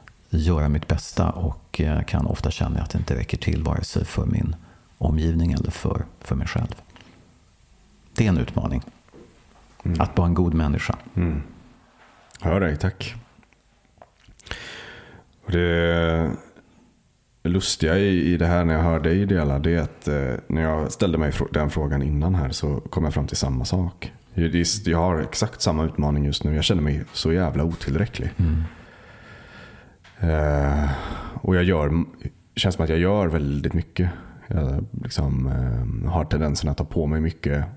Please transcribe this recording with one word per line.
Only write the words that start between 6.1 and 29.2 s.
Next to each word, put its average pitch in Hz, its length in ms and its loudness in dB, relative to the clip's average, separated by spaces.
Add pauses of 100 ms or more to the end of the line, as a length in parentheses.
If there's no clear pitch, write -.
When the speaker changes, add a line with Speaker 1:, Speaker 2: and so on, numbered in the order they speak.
Speaker 1:
för - 140 -4
mig - 120 -2
själv. - 280 -4 (1400)
Det 117 100 4
är 104 40 4
en 85 80 4
utmaning. - 440 -2 (1040)
Speaker 2:
Mm. 85 160 0
Speaker 1:
Att - 160 0
vara 87 100 4
en 87 60 4
god 87 200 2
människa. 76 420 0 (200)
Speaker 2:
Mm. 82 260 0 (1000)
Hör 92 180 2
dig, 78 180 0
tack. - 380 -4 (2250)
Och - 60 -8
det 85 800 2 (1120)
lustiga 87 540 2
i, 90 360 4
i 85 40 2
det 82 100 2
här 87 180 4
när 80 80 4
jag 80 100 2
hör 82 160 4
dig 85 260 2
dela, 78 340 2
det 82 120 2
är 85 100 2
att, - 260 -6
eh, 69 260 0 (140)
när 80 140 0
jag 78 300 0
ställde 85 260 0
mig 76 140 0
frå-, - 200 -2
den 76 180 0
frågan 71 340 0
innan 76 320 2
här 69 160 0
så 71 280 -4
kom - 240 -4
jag 73 100 0
fram 73 140 -2
till - 100 -4
samma 64 280 -2
sak. - 460 -4 (220)
Jag, 82 180 0
det 87 100 2
är, 101 280 0
jag 82 80 2
har 85 220 2
exakt - 420 -4
samma 78 240 2
utmaning 73 400 0
just 71 180 -2
nu. 76 120 0
Jag 76 80 0
känner 90 180 2
mig 73 220 0 (100)
så - 200 0
jävla 85 300 0
otillräcklig. 82 760 -2
Speaker 1:
Mm. 80 260 2 (1600)